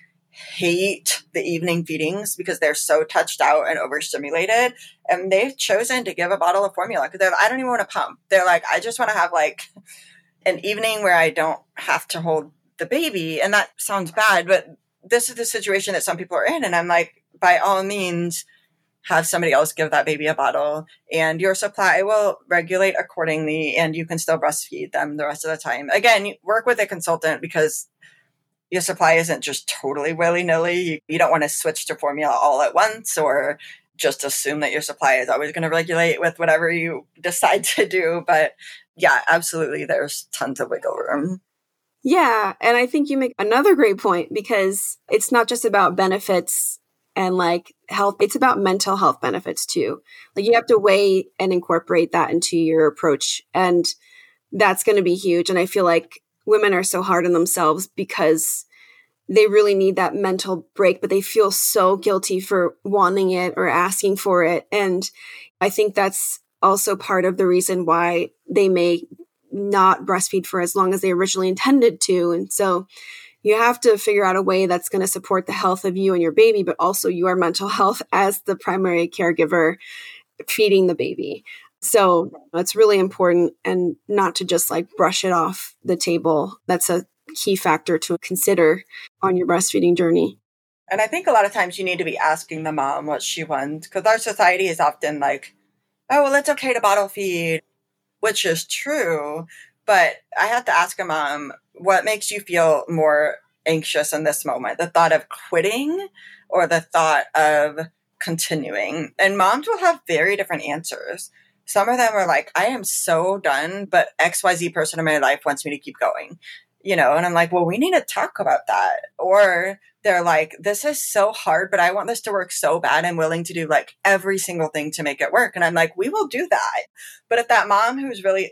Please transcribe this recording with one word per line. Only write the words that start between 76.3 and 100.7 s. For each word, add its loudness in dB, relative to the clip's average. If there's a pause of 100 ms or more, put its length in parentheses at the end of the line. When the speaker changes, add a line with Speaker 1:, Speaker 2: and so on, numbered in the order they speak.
Speaker 2:
baby, 6
but -2
also 0
your 0
mental 0
health 0 (100)
as 2
the -2
primary 0
caregiver 2 (720)
feeding 4
the 0
baby. -6 (380)
So 4 (240)
it's -4
really 6
important 2 (100)
and -2 (100)
not 0
to -4
just, 0
like, -4
brush 0
it 0
off -4
the -2
table. 0
That's 0
a -2 (280)
key -2
factor 0
to -4
consider 2 (380)
on 0
your 0
breastfeeding 2
journey. 0 (520)
Speaker 1:
And 0
I 2
think -6
a 4
lot 6
of -6
times -4
you -6
need -2
to -4
be -6
asking -2
the -4
mom -4
what -4
she -8
wants, -6
'cause -6
our 4
society 2
is -2
often -2
like, -4 (560)
"Oh, 4
well, 2
it's 0
okay -2
to -2
bottle 2
feed," -4 (580)
which -2
is -2
true. -4 (400)
But 4 (240)
I 2
have -2
to 0